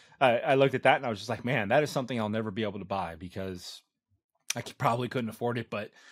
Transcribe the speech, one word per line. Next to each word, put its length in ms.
I, 200
I 160
looked 200
at 80
that 140
and 80
I 40
was 100
just 100
like, 160
"Man, 240
that 140
is 60
something 300
I'll 80
never 240
be 120
able 160
to 60
buy 300
because 680
I 60
c-, 160
probably 300
couldn't 220
afford 280
it, 120
but 220